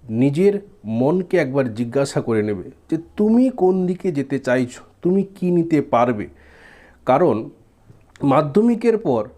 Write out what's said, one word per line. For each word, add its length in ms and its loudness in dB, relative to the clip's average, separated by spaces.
নিজের 580 0
মনকে 520 0
একবার 360 0
জিজ্ঞাসা 480 -2
করে 220 0
নেবে 200 -4
যে 80 -2
তুমি 320 4
কোন 360 2
দিকে 260 -4
যেতে 280 -4
চাইছো, 420 -2
তুমি 220 0
কি 280 -4
নিতে 300 2
পারবে। 460 0
কারণ 440 2
মাধ্যমিকের 760 2
পর 400 -2